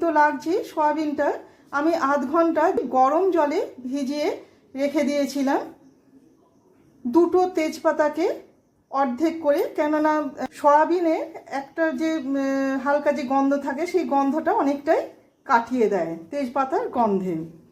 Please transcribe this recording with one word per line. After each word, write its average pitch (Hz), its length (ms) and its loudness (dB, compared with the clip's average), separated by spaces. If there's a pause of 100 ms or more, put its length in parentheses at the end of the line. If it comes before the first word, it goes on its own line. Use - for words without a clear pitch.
তো 330 60 0 (100)
লাগছে, 302 340 0 (200)
সয়াবিনটা 302 560 0 (500)
আমি 320 140 0 (180)
আধ 285 120 0 (100)
ঘন্টা 330 320 2 (320)
গরম 285 280 4 (120)
জলে 311 240 2 (300)
ভিজিয়ে 285 380 -2 (520)
রেখে 285 280 0
দিয়েছিলাম। 285 520 0 (1400)
দুটো 339 360 4 (160)
তেজপাতাকে 311 680 0 (760)
অর্ধেক 302 340 0 (100)
করে, 285 160 2 (180)
কেননা 302 340 2 (480)
সয়াবিনে 311 560 4 (440)
একটা 320 240 -4 (160)
যে, 320 180 0
উম, 269 180 -4 (480)
হালকা 294 340 0
যে 294 140 -4
গন্ধ 269 200 2 (140)
থাকে, 285 160 -4 (100)
সেই 349 200 0
গন্ধটা 277 400 0 (100)
অনেকটাই 294 400 0 (480)
কাটিয়ে 240 440 2
দেয় 165 180 -2 (180)
তেজপাতার 285 540 -2 (120)
গন্ধে। 190 380 0 (380)